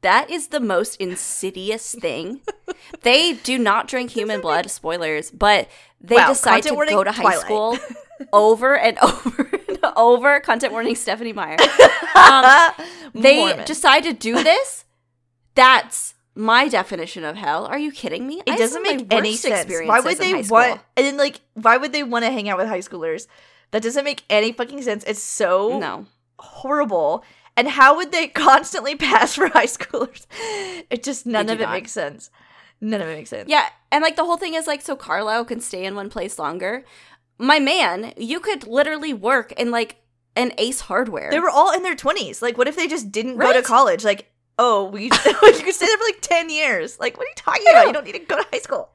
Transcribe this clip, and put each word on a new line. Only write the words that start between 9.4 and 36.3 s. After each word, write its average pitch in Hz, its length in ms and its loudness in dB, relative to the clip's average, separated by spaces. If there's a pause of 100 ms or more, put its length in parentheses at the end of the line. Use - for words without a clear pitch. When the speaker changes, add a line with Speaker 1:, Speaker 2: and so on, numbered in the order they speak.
Speaker 1:
and 381 120 -6 (160)
over. 247 440 4
Content 240 340 -2
warning, 226 220 -4
Stephenie 220 380 -6
Meyer. 160 280 -8
Speaker 2:
<laughs> - 540 4
Speaker 1:
Um, 269 560 10 (420)
they 269 240 6
Speaker 2:
Mormon. 320 280 0
Speaker 1:
decide 302 380 2
to 330 100 -4
do 233 300 -2
this. 403 420 0 (680)
That's 254 580 4 (220)
my 226 320 2
definition 185 560 -6
of 156 140 -8
hell. 160 280 -4
Are 147 140 -8
you 294 120 -6
kidding 220 360 -10
me? 320 180 -12
Speaker 2:
It 262 80 -2
Speaker 1:
I - 40 -2
Speaker 2:
doesn't 285 280 -2
Speaker 1:
had 302 120 -2
Speaker 2:
make 233 140 -10
Speaker 1:
my 226 60 2
Speaker 2:
any 208 140 0
Speaker 1:
worst 220 120 -6
Speaker 2:
sense. 208 180 0
Speaker 1:
experiences 165 280 -6
Speaker 2:
Why 233 120 4
would 311 120 -2
Speaker 1:
in - 60 -6
Speaker 2:
they 370 120 -2
Speaker 1:
high 269 180 -4
Speaker 2:
want, 233 240 4
Speaker 1:
school. - 120 -14 (120)
Speaker 2:
and 262 80 4
then, 277 120 -4
like, 285 240 -2 (120)
why 226 240 4
would 269 160 -4
they 294 100 -2
wanna 233 280 -4
hang 208 180 -6
out 190 80 -4
with 190 100 -4
high 208 120 -6
schoolers? 170 480 -10 (440)
That 220 120 -4
doesn't 254 200 -4
make 285 260 -6
any 214 220 2
fucking 247 300 -10
sense. 214 240 -6
It's 214 160 -8
so 202 580 -2
Speaker 1:
No. 165 260 -8 (340)
Speaker 2:
horrible. 208 840 -4 (320)
And 247 140 0
how 277 260 8
would 330 160 -6
they 320 160 -2
<laughs> 294 200 -4
constantly 269 480 2
pass 269 400 2
for 381 120 0
high 226 200 4
schoolers? - 580 -8 (640)
It 233 140 -6
just, 269 220 -8
none 220 200 -2
Speaker 1:
They 220 80 -4
Speaker 2:
of 226 60 -6
Speaker 1:
do 226 40 -2
Speaker 2:
it 214 40 -4
Speaker 1:
not. 220 60 -6
Speaker 2:
makes - 180 -10
sense. 147 380 -10 (540)
None 214 180 -4
of 165 60 -6
it 160 80 -10
makes 156 140 -16
sense. - 180 -12
Speaker 1:
Yeah, 294 200 2 (240)
and, 294 100 2
like, 320 140 0
the 320 100 -2
whole 339 120 -2
thing 339 180 -8
is, 320 120 -4
like, 294 140 -4
so 285 140 -8
Carlisle 220 500 -4
can 233 160 -10
stay 185 240 -10
in 190 100 -8
one 202 140 -10
place 202 300 -10